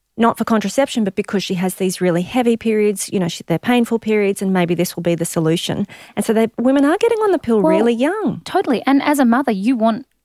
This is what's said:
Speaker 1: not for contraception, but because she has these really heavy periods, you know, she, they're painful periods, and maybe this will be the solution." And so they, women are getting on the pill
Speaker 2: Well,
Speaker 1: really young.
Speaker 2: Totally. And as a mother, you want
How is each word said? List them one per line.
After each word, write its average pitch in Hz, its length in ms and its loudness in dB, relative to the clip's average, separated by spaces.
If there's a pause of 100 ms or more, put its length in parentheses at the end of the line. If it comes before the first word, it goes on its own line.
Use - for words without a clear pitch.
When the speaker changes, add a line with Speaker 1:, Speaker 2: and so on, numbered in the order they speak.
(180)
Speaker 1:
not 226 180 2
for 226 80 -4
contraception, 226 580 -2
but 190 120 -2
because 202 280 -4
she 196 120 -6
has 180 220 -4
these 185 240 -4
really 175 200 2
heavy 233 380 0
periods, 214 520 0
you 202 80 -2
know, 175 80 0
she, - 200 -8
they're 165 120 0
painful 240 400 0
periods, 208 440 0
and 190 100 0
maybe 175 220 0
this 175 200 -2
will 175 80 -8
be 170 120 0
the 165 100 -4
solution." 165 600 -2 (280)
And 214 120 -2
so 220 80 2
they, 226 240 2
women 269 260 2
are 330 140 2
getting 466 220 0
on 427 120 2
the 320 60 2
pill 220 240 0
Speaker 2:
Well, 320 100 4
Speaker 1:
really 240 220 4
young. 302 500 -2
Speaker 2:
Totally. 349 420 0
And 269 160 4
as 294 160 0
a 277 60 4
mother, 233 260 2
you 220 260 0
want 220 300 0 (180)